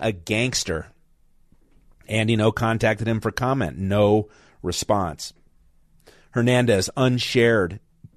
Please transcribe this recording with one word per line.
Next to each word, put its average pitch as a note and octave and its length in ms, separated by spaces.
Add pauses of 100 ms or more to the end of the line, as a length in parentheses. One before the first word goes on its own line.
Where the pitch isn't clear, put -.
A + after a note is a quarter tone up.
a A2+ 100
gangster.'" G#2 760 (1160)
And, A2 220
you A#2 80
know, A2 160
contacted A2 560
him A2+ 120
for A2 100
comment. B2 480
No G#2 500 (340)
response. F2+ 680 (1000)
Hernandez A#2+ 640
unshared, A#2 840 (360)